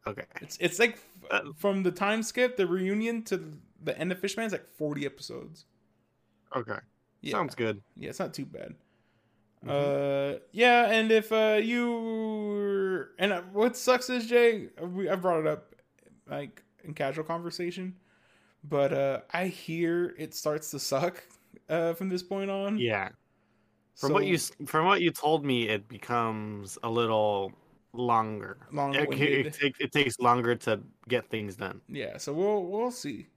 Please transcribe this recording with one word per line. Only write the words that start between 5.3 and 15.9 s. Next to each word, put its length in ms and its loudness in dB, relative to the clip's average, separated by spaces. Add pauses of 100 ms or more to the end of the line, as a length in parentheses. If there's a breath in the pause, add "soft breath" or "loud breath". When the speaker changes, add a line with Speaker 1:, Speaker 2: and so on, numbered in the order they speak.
Speaker 1:
Okay. 220 -4 (440)
Speaker 2:
Yeah. 100 -6
Speaker 1:
Sounds 240 -2
good. 260 0 (140)
Speaker 2:
Yeah, 140 -10
it's 100 -12
not 160 -6
too 100 -8
bad. 300 -14 (880)
Speaker 1:
Mm-hmm. 720 0
Speaker 2:
Uh, 40 -12 (120)
yeah, 400 6
and 180 4
if, 220 6
uh, 320 6
you, 1400 0 (120)
and, 140 2
uh, 100 -2 (120)
what 240 4
sucks 320 4
is, 180 -2
Jay, 400 6 (140)
uh, 40 -6
we, 240 -4
I 60 4
brought 240 2
it 80 0
up, 260 -4 (560)